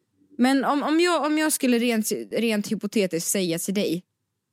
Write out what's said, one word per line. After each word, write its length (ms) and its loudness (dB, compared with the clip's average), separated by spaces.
Men 260 2
om, 180 0
om 180 2
jag, 260 2
om 120 0
jag 140 2
skulle 260 2
rent, 340 0
rent 420 -2
hypotetiskt 580 -2
säga 280 0
till 160 -4
dig, 280 -2